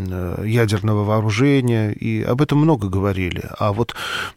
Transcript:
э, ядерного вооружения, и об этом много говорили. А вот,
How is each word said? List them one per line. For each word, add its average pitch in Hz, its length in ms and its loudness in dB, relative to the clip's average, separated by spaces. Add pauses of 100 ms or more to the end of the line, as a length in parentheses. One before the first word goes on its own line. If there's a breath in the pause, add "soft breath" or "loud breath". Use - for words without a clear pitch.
(120)
э, 90 360 -4
ядерного 107 560 2
вооружения, 110 880 2
и 110 300 -4
об 123 200 0
этом 147 180 2
много 147 300 2
говорили. 95 280 0 (420)
А 104 120 0
вот, 113 240 -2 (420 loud breath)